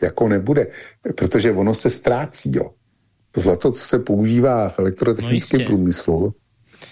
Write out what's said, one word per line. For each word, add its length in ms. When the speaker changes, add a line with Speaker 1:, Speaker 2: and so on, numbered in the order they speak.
Speaker 1:
jako 260
nebude, 400
protože 360
ono 220
se 160
ztrácí, 680
jo. 160
To 100
zlato, 300
co 140
se 140
používá 720
v 100
elektrotechnickém 800
Speaker 2:
No 40
jistě. 20
Speaker 1:
průmyslu, 680